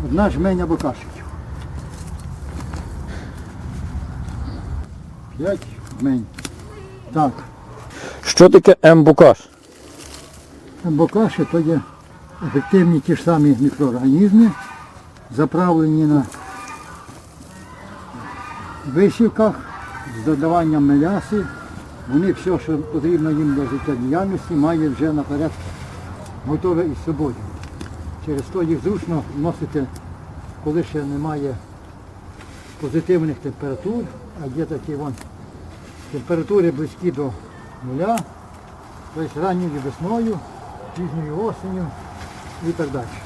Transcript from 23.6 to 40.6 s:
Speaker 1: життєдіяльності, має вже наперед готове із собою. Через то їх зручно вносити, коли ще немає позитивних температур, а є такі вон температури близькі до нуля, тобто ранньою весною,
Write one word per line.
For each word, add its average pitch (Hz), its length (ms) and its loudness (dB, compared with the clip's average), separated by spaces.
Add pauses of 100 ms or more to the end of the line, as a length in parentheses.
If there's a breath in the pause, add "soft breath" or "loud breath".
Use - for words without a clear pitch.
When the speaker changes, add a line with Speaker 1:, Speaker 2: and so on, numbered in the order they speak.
Speaker 1:
життєдіяльності, 143 880 -2
має 156 360 2
вже 143 240 0
наперед 143 380 -2 (960)
готове 165 380 0
із 143 200 -6
собою. 143 300 -2 (920)
Через 143 180 -4 (100)
то 185 100 0
їх 160 200 0
зручно 165 400 -2 (140)
вносити, 151 480 -2 (800)
коли 151 200 0
ще 151 200 -6
немає 143 520 -4 (1300)
позитивних 160 560 0
температур, 147 640 -6 (400)
а 135 160 -8
є 160 60 -2
такі 151 300 -8
вон 139 180 -6 (960)
температури 170 600 0
близькі 156 400 -4
до 135 200 -4 (520)
нуля, 170 360 -2 (960)
тобто 151 260 -6
ранньою 180 440 -2
весною, 208 540 -2 (560)